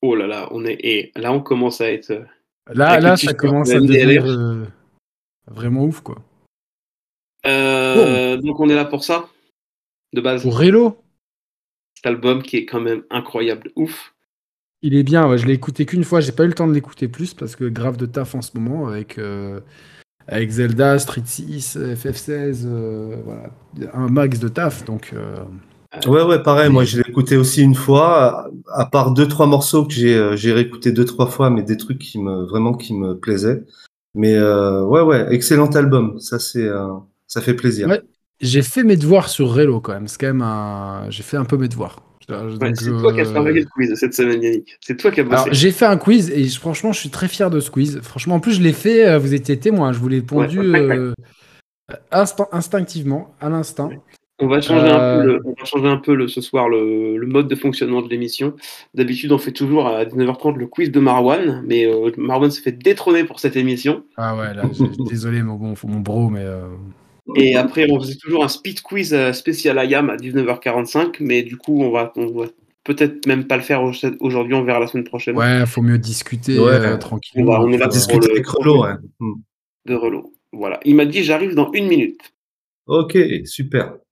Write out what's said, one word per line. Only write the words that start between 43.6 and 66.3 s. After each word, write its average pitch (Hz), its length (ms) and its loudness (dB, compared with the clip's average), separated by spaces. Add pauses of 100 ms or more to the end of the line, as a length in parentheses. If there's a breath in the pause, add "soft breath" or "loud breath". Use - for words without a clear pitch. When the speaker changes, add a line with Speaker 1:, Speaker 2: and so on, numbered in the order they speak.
Speaker 1:
quiz 123 300 -2
cette 127 180 -2
semaine, 120 280 0
Yannick. 117 380 -4
C'est - 160 -8
toi 190 160 2
qui 190 80 0
as 143 60 4
bossé. 123 100 0
Speaker 2:
Alors, 131 180 4
j'ai 156 180 4
fait 208 160 2
un 196 100 4
quiz 196 320 4
et 143 160 0
je, 127 120 -4
franchement, 165 360 -4
je - 80 -6
suis 147 80 -10
très 180 180 -6
fier 185 220 -2
de 165 100 0
ce 139 100 -6
quiz. 139 320 -2
Franchement, 135 340 -4
en 170 40 4
plus, 226 140 0
je 185 80 2
l'ai 165 100 6
fait, 226 380 4
euh, 160 80 6
vous 139 160 2
étiez 139 260 -2
témoin, 170 320 2
je 120 80 -4
vous 123 80 -2
l'ai 131 140 0
pondu, 143 380 -2
Speaker 1:
Ouais, 196 100 2
ouais, 151 180 2
ouais. 131 100 0
Speaker 2:
euh, 127 160 -4 (960 soft breath)
instant-, 196 420 0
instinctivement, 170 880 -4
à 147 80 -6
l'instinct. 156 400 -4
Speaker 1:
Ouais. 131 100 -14 (420 soft breath)
On 135 60 0
va 139 120 2
changer 156 300 4
un 151 80 6
peu 127 240 4
Speaker 2:
Euh, - 20 4
Speaker 1:
le, 131 220 4
on 127 120 -8
va - 80 -16
changer 139 220 0
un 139 100 2
peu 139 180 2
le, 127 120 0
ce 123 140 -6
soir 123 260 -2
le, 110 480 0
le 117 120 -6
mode 139 200 2
de 135 80 -2
fonctionnement 131 460 -2
de 120 80 -8
l'émission. 120 460 -4 (400 loud breath)
D'habitude, 127 360 0
on 143 60 4
fait 143 140 -4
toujours 143 360 0
à 110 160 0
dix-neuf 123 260 -2
heures 127 100 -4
trente 147 180 -2
le 123 100 -6
quiz 160 240 -2
de 139 80 2
Marwan, 131 640 2
mais, 117 200 2
euh, 113 320 0
Marwan 135 340 2
s'est 143 100 -12
fait 131 100 -2
détrôner 170 520 2
pour - 160 -8
cette 127 160 -2
émission. 131 480 -2 (140)
Speaker 2:
Ah 113 180 -4
ouais, 107 180 -8
là, 101 100 -8 (100)
j'ai, 139 120 2
Speaker 1:
<laughs> 123 240 -4
Speaker 2:
désolé, 117 340 -4
mon, 110 140 -6
mon, 107 180 -8 (120)
mon 107 120 -6
bro, 107 300 -2
mais, 104 140 -6